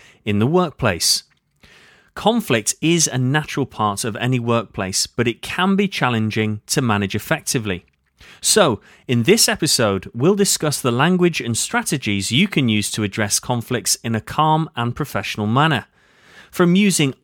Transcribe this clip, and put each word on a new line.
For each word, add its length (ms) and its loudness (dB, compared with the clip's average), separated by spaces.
in 160 -2
the 80 4
workplace. 760 0
Conflict 720 0
is 260 2
a 80 -4
natural 480 0
part 400 -4
of 120 -4
any 220 0
workplace, 680 -2
but 200 -2
it 140 -4
can 360 0
be 120 2
challenging 760 -2
to 160 0
manage 320 0
effectively. 720 -4
So, 400 4
in 140 2
this 260 4
episode, 640 0
we'll 220 2
discuss 440 0
the 140 0
language 480 0
and 160 -4
strategies 760 -4
you 160 2
can 200 0
use 220 0
to 120 -4
address 380 -2
conflicts 540 -4
in 100 -2
a 60 -2
calm 560 0
and 180 -2
professional 520 -4
manner. 400 2
From 260 4
using 480 2